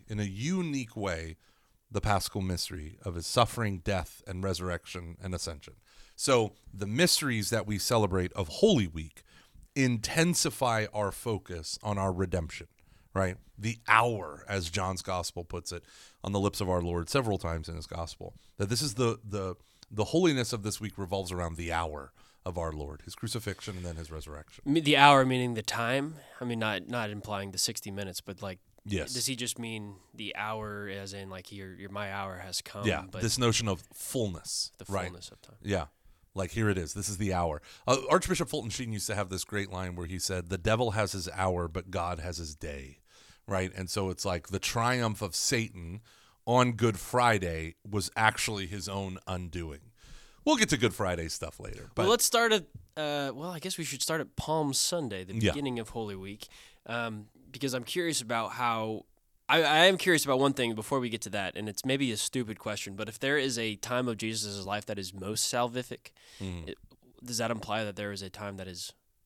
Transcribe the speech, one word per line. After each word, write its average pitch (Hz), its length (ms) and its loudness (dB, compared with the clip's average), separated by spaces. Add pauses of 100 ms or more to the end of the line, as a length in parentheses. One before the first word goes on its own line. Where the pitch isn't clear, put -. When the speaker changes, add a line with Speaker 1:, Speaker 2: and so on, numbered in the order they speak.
Speaker 1:
in 107 140 -2
a 104 40 0
unique 139 720 -2
way, 82 400 -2 (540)
the 101 100 -2
Paschal 101 400 2
mystery 87 640 -4
of 87 120 -6
his 85 100 -6
suffering, 107 560 2
death, 95 460 -2
and 92 160 -6
resurrection 87 760 -4
and 92 140 -4
ascension. - 400 -8 (400)
So 117 380 4 (200)
the 98 140 -6
mysteries 123 640 4
that 107 160 0
we 107 120 0
celebrate 95 560 4
of 95 120 0
Holy 147 400 6
Week 78 380 -8 (720)
intensify 127 1000 2
our 101 180 0
focus 90 720 -6
on 104 160 0
our 95 140 2
redemption, 87 540 -2 (480)
right? 92 220 0 (220)
The 113 200 -2 (100)
hour, 107 600 4
as 95 220 -2
John's 92 320 -2
gospel 90 420 -4
puts 87 280 -8
it, 85 100 -8 (420)
on 98 80 -4
the 101 80 2
lips 98 200 2
of 95 100 0
our 90 100 2
Lord 85 280 -2
several 113 300 0
times 82 300 -4
in 82 80 -10
his 80 100 -10
gospel, 85 480 -10 (220)
that 98 120 0
this 117 140 0
is 135 120 -4
the, 117 300 2
the, 95 320 -4 (340)
the 107 140 0
holiness 156 480 4
of 107 100 -2
this 104 180 -4
week 104 160 -6
revolves 95 360 -2
around 85 240 -2
the 82 160 -4
hour 76 400 -2 (320)
of 90 140 -4
our 82 140 -2
Lord, 76 320 -8
his - 100 -14
crucifixion 107 640 -6
and 90 80 -8
then 85 120 -6
his 80 140 -10
resurrection. 76 560 -12
Speaker 2:
Me-, 151 140 4
the 147 160 6
hour 139 280 12
meaning 123 300 4
the 107 80 -2
time? 135 520 0 (260)
I 127 40 -4
mean, 120 140 0
not, 107 300 0
not 113 220 -2
implying 101 420 -6
the 98 60 -4
sixty - 320 -2
minutes, 95 300 -6
but, 98 220 -12
like, 95 160 -8 (260)
Speaker 1:
Yes. 98 280 -2
Speaker 2:
does 123 140 0
he 131 100 -2
just 120 240 -4
mean 107 340 -8 (180)
the 110 220 -8
hour 104 540 -6
as 98 260 -8
in, 98 160 -10
like, 92 220 -14
your, 95 220 -12
your, 95 160 -14
my 101 220 -6
hour 98 260 -6
has 92 240 -8
come? 101 220 -8
Speaker 1:
Yeah, 90 240 0
Speaker 2:
but 95 140 -10
Speaker 1:
this 110 160 0
notion 117 300 2
of 92 160 -2 (100)
fullness, - 840 -4
Speaker 2:
the - 140 -10
Speaker 1:
right? 92 140 0
Speaker 2:
fullness 87 240 -12
of - 100 -20
time. - 220 -20
Speaker 1:
Yeah. 92 220 0 (500)
Like, 92 160 -4
here 110 180 2
it 95 100 4
is. 80 160 -4
This 101 140 -4
is 98 100 -4
the 98 140 0
hour. 85 300 0 (240)
Uh, 131 120 6 (120)
Archbishop 170 380 4
Fulton 117 220 -4
Sheen 120 220 -6
used 101 140 -4
to 104 80 -2
have 98 140 0
this 92 160 -4
great 98 260 -4
line 92 240 -4
where 87 120 -6
he 90 120 -6
said, 90 300 -2
"The 95 80 -2
devil 110 360 2
has 104 200 2
his 90 160 -6
hour, 90 400 0
but 90 220 -6
God 87 300 -2
has 85 180 -6
his 76 180 -8
day," 69 440 -10 (460)
right? 92 300 0
And 92 140 -6
so 95 180 0
it's 87 160 -4
like 87 240 -2
the 95 100 -2
triumph 117 640 0
of 95 160 -2
Satan 104 640 -2 (460)
on 123 260 6
Good 110 260 2
Friday 90 760 2 (140)
was 101 280 -2
actually 107 500 2
his 95 220 -6
own 98 300 -4 (100)
undoing. 85 520 -6 (640)
We'll 302 100 6
get 220 140 2
to 139 80 4
Good - 160 4
Friday 87 340 0
stuff - 320 -8
later. - 340 -12
But - 100 2
Speaker 2:
Well, 196 80 6
let's 240 120 4
start 233 280 4
at, 202 100 6 (340)
uh, 147 380 -2
well, 160 160 -8
I 170 100 -8
guess 180 160 -6
we 165 80 -4
should 131 180 -6
start 160 200 0
at - 120 -12
Palm 156 380 2
Sunday, 127 520 0
the 95 100 -8
Speaker 1:
Yeah. 110 180 4
Speaker 2:
beginning 135 280 -2
of 107 100 -8
Holy 104 260 -4
Week, 98 320 -12 (380)
um, 113 400 -4 (240)
because 127 240 -4
I'm 123 100 -4
curious 165 380 0
about 113 300 0
how, 113 520 0 (440)
I, 160 140 8
I 151 220 6
am 190 140 8
curious 165 260 6
about 135 160 4
one 139 140 6
thing 117 200 2
before 110 240 -2
we 123 120 -2
get 110 120 -4
to 101 80 -6
that, 95 260 -2
and 107 120 -4
it's - 160 -6
maybe 135 260 2
a 107 60 -2
stupid 110 420 -2
question, 101 380 -6
but 113 120 -6
if - 120 -12
there 139 180 2
is 131 180 0
a 110 200 -2
time 123 320 0
of 113 80 -2
Jesus' 104 480 -4
life 104 220 -4
that 101 120 -4
is 92 160 -6
most 98 380 -2
salvific, 123 580 -2 (300)
Speaker 1:
Mm. 90 300 -6
Speaker 2:
it, - 80 -12 (440)
does 120 160 -6
that 117 140 0
imply 110 320 -2
that 101 100 -6
there 104 160 -6
is 98 120 -6
a 95 80 -10
time 101 260 -10
that 95 100 -10
is 90 280 -10 (320)